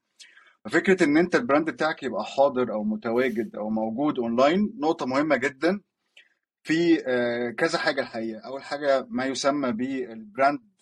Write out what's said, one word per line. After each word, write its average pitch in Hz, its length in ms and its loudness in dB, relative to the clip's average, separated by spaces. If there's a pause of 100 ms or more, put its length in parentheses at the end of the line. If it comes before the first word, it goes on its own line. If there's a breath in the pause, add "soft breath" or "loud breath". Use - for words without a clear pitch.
(640 loud breath)
ففكرة 180 400 2
إن 147 120 4
أنت 175 200 4
البراند 147 340 2
بتاعك 156 320 -2
يبقى 107 220 -4
حاضر 127 480 2
أو 107 120 -4
متواجد 113 720 -2
أو 107 140 -6
موجود 113 480 -2
أونلاين 135 600 2
نقطة 156 280 -2
مهمة 143 300 2
جدًا 143 440 -2 (800 soft breath)
في، 165 440 2
آه، 120 440 -2
كذا 165 280 -2
حاجة 139 220 -2
الحقيقة. 113 400 -8
أول 131 220 -12
حاجة 139 480 0
ما 127 160 -2
يسمى 135 460 0
بالبراند، 120 880 -2 (220)